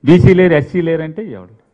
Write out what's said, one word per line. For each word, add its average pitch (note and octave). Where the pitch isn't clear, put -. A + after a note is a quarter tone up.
బీసీ F3
లేరు, F3+
ఎస్సీ F3
లేరంటే D#3+
ఎవడు? F#2